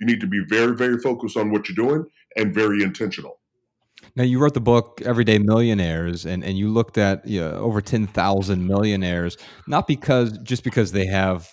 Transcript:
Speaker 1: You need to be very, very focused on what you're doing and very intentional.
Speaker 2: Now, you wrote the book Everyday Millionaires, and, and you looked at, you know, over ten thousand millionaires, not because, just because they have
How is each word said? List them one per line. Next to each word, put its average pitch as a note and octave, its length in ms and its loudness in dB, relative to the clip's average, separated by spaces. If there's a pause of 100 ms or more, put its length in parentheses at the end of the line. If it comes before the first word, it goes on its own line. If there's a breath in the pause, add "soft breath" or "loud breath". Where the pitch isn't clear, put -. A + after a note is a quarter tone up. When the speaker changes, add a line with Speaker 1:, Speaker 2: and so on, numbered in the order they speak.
Speaker 1:
You A2 60 -4
need A2+ 140 2
to G#2+ 60 -4
be G2 220 -2
very, A#2 280 2
very B2 220 0
focused A#2+ 380 -4
on G#2+ 140 0
what G#2 180 -2
you're G#2+ 200 0
doing D3+ 180 0 (300 soft breath)
and G#2+ 180 0
very G#2 280 2
intentional. - 580 -6 (760 loud breath)
Speaker 2:
Now, B2 80 0
you B2+ 160 2
wrote D3 160 4
the B2+ 60 -2
book A#2 440 2
Everyday A2+ 360 4
Millionaires, F2+ 840 0
and, F2 200 -4
and F#2+ 120 -4
you G2+ 120 -2
looked A2+ 300 0
at, G2 280 0
you G2 140 -2
know, D#2+ 140 -4
over G#2+ 260 -2
ten A2 260 -2
thousand F#2+ 580 0
millionaires, F#2+ 720 -2 (300 loud breath)
not C#3+ 220 -2
because, B2+ 500 0
just A#2+ 240 -6
because G#2+ 300 0
they F#2+ 140 0
have F#2+ 460 0